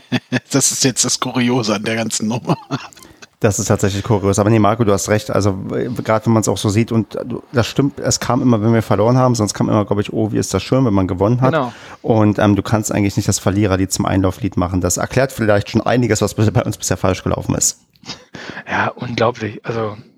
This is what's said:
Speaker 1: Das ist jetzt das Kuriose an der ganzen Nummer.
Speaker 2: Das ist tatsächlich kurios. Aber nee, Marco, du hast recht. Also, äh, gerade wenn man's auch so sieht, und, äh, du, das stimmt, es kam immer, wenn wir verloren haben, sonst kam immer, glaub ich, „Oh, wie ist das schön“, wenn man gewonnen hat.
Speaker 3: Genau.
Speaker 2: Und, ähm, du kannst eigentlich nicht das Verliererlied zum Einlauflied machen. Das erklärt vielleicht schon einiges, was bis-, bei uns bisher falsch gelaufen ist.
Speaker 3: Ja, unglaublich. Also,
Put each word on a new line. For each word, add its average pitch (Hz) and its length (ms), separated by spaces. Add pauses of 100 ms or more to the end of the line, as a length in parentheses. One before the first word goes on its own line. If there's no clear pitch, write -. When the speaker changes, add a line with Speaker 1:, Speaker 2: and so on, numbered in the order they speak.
(500)
Speaker 1:
Das 139 220
ist - 120
jetzt 131 200
das 123 160
Kuriose 123 540
an 104 100
der 110 120
ganzen 110 320
Nummer. - 280 (840)
Speaker 2:
Das 107 180
ist 104 80
tatsächlich 101 360
kurios. 98 360
Aber 101 100
nee, 113 100
Marco, 107 260
du 104 80
hast 98 160
recht. 107 220
Also, 101 200 (240)
äh, 123 140 (140)
gerade 110 240
wenn 113 60
man's 110 160
auch 107 80
so 113 140
sieht, 110 220
und, 113 240
äh, - 80
du, - 180 (100)
das 120 140
stimmt, 139 340
es - 200
kam 123 200
immer, 117 220
wenn 113 100
wir 113 100
verloren 113 360
haben, 127 160
sonst 104 200
kam 113 140
immer, 107 160
glaub 101 140
ich, - 140
„Oh, 110 200
wie 113 60
ist 110 160
das 95 80
schön“, 131 240
wenn 107 80
man 95 140
gewonnen 98 320
hat. 131 120
Speaker 3:
Genau. 131 200 (280)
Speaker 2:
Und, 107 380
ähm, 104 180
du 98 60
kannst 110 300
eigentlich 101 240
nicht 107 120
das 98 100
Verliererlied 95 540
zum - 140
Einlauflied 95 500
machen. 92 240
Das 90 160
erklärt - 360
vielleicht 104 380
schon 117 120
einiges, 110 400
was 104 120
bis-, 107 160
bei 92 120
uns - 160
bisher - 180
falsch 92 260
gelaufen 90 320
ist. - 260 (880)
Speaker 3:
Ja, - 200
unglaublich. 117 760
Also, 113 320 (220)